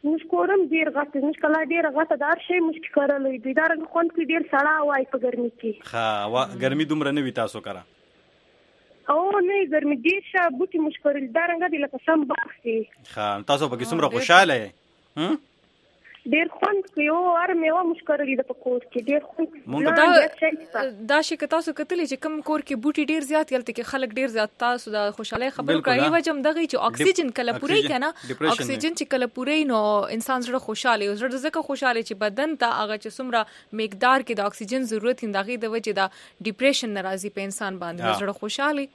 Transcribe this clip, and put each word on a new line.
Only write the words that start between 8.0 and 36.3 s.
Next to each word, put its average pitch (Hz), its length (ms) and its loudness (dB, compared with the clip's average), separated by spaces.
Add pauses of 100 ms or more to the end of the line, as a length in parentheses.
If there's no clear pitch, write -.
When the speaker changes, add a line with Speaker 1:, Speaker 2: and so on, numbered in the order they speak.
Speaker 1:
او، 370 320 2
نه 370 140 2
وي 392 120 2
ګرمي، 294 300 0
ډېر 339 240 0 (100)
ښه 381 120 2 (160)
بوټي 359 200 -2
موږ 302 160 -2 (100)
کرلي، 285 220 2
دا 320 200 0
رنګه 349 240 0
دي 320 60 -2
لکه 277 300 -4
سم 320 180 4
باغ 294 260 -2 (140)
کې. 226 140 0 (360)
Speaker 2:
ښه، 104 320 -2
تاسو 143 220 2
پکې 120 160 -4
څومره 160 240 0
Speaker 3:
ډېر - 60 -2
Speaker 2:
خوشحاله 165 400 8
یې؟ 107 140 -2 (480)
هم؟ 190 220 0 (920)
Speaker 1:
ډېر 320 200 2
خوند 403 460 -2
کوي، 294 140 0
او 349 280 2
هر 359 180 2
میوه 330 280 2
موږ 330 260 -2
کرلې 285 280 0
ده 254 60 0
په 247 120 -6 (100)
کور 247 160 0
کې، - 280 -8
ډېر 285 200 2
خوند 320 200 -4
کوي. 320 180 -20
Speaker 2:
مونږ 277 180 -2
Speaker 1:
ګلان 320 120 4
Speaker 3:
دا، 320 300 8
Speaker 1:
ډېر 302 140 -6
ښایسته. 269 720 -4
Speaker 3:
دا 302 100 6
شی 311 140 -4
که 294 100 -4
تاسو 320 260 -2
کتلې 339 380 -2
چې 269 120 -4
کوم 311 180 -6
کور 302 200 -2
کې 277 220 -6
بوټي 294 240 0
ډېر 311 140 0
زیات 302 320 0
وي، 254 40 0
هلته 240 160 -4
کې 233 100 -6
خلک 262 360 -4
ډېر 262 80 0
زیات، 220 320 -2
تاسو 240 320 -2
د 208 200 -2
خوشحالۍ 226 400 -6
خبرو 277 160 -6
Speaker 2:
بالکل، 294 240 2
Speaker 3:
کوي. 247 100 4
Speaker 2:
ها. 294 60 4
Speaker 3:
یوه 320 100 4
وجه 330 160 2
هم 277 100 -4
دغه 311 160 2
وي 330 80 0
چې 247 100 -4
Speaker 2:
ډپ-، - 140 0
Speaker 3:
اکسیجن 302 400 2
کله 240 220 -2
پوره 285 200 -4
وي 415 60 6
Speaker 2:
اکسیجن، 349 160 2
Speaker 3:
که 254 40 0
نه؟ 285 120 0 (180)
Speaker 2:
ډپریشن 151 240 0
Speaker 3:
اکسیجن 226 360 -2
Speaker 2:
دی. 339 60 -2
Speaker 3:
چې - 140 -6
کله 247 180 0
پوره 254 240 -4
وي، 311 140 2
نو 240 160 2 (360)
انسان 254 240 -2
زړه 247 260 -2
خوشحاله 214 420 0
وي. 202 80 -2
زړه 247 200 -4 (100)
ځکه 320 140 -2
خوشحاله 262 380 -2
وي 226 60 -4
چې - 80 -10
بدن 214 440 -2
ته 240 100 0
هغه 214 300 -2
چې 214 200 -12
څومره 247 240 0 (320)
مقدار 220 480 2
کې 240 120 -6
د 208 80 -2
اکسیجن 208 520 -4
ضرورت 226 320 -2
وي، 208 80 -6
د 196 40 -2
هغې 202 200 -2
د 226 80 -6
وجې 220 360 -4
د - 20 4 (460)